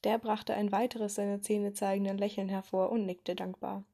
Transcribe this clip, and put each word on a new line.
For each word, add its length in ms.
Der 160
brachte 340
ein 180
weiteres 440
seine 260
Zähne 320
zeigenden 440
Lächeln 320
hervor 420
und 140
nickte 300
dankbar. 580